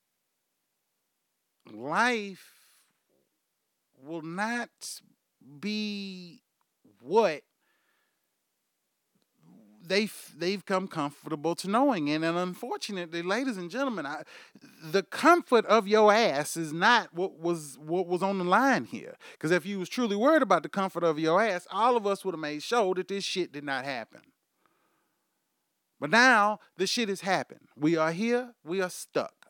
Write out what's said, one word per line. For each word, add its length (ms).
life 960
will 200
not 480
be 840
what 420
they've, 520
they've 280
come 220
comfortable 680
to 140
knowing. 400
And, 140
and 140
unfortunately, 840
ladies 360
and 120
gentlemen, 360
I, 180
the 220
comfort 600
of 220
your 260
ass 420
is 160
not 420
what 260
was, 400
what 280
was 160
on 140
the 80
line 400
here. 320
'Cause 120
if 140
you 140
was 100
truly 260
worried 260
about 220
the 60
comfort 340
of 160
your 220
ass, 280
all 280
of 100
us 160
would 100
have 60
made 240
sure 320
that 140
this 160
shit 260
did 140
not 180
happen. 380
But 60
now, 500
the 100
shit 220
has 140
happened. 560
We 180
are 160
here. 420
We 160
are 80
stuck. 600